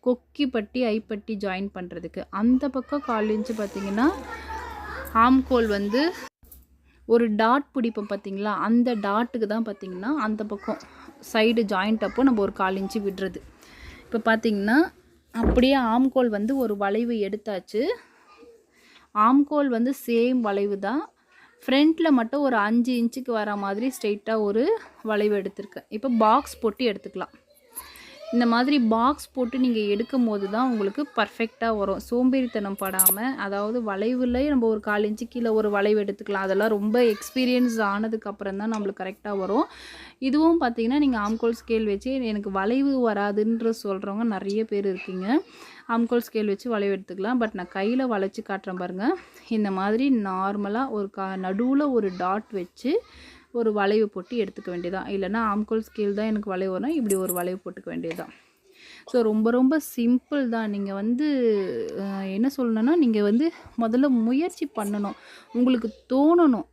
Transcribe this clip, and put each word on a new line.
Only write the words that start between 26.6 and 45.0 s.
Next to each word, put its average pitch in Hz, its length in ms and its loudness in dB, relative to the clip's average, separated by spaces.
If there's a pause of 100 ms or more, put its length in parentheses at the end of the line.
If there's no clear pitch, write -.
எடுத்துக்கலாம். 196 480 -4 (1000)
இந்த 240 140 2
மாதிரி 254 340 4
பாக்ஸ் 233 520 2
போட்டு 254 280 -4
நீங்க 240 200 2
எடுக்கும் 220 460 0
போது 202 240 -2
தான் 247 220 0
உங்களுக்கு 214 440 -2
பர்ஃபெக்ட்டா 226 640 -2
வரும். 196 220 -2 (120)
சோம்பேறித்தனம் 240 680 0
படாம, 190 360 0
அதாவது 208 680 -4
வளைவுலயே 247 640 0
நம்ம 254 200 2
ஒரு 220 120 0
கால் 208 240 0
இன்ச்சு 214 260 -4
கீழே 233 200 -2
ஒரு 214 200 2
வளைவு 208 340 2
எடுத்துக்கலாம். 202 300 -6
அதெல்லாம் 190 360 0
ரொம்ப 214 340 2
எக்ஸ்பீரியன்ஸ் 240 800 2
ஆனதுக்கு 214 480 -2
அப்புறம் 196 280 -8
தான் 214 140 -4
நம்மளுக்கு 202 320 -6
கரெக்ட்டா 196 340 -8
வரும். 196 280 0 (520)
இதுவும் 320 440 4
பாத்தீங்கன்னா, 233 360 0
நீங்க 269 220 2
ஆம்கோல் 220 340 0 (140)
ஸ்கேல் 220 180 0
வச்சு, 240 400 -2
எனக்கு 208 260 -4
வளைவு 240 600 2
வராதுன்ற 214 640 0 (100)
சொல்றவங்க 202 400 -4
நிறைய 202 420 -2
பேர் 202 220 -2
இருக்கீங்க. 190 540 -2 (480)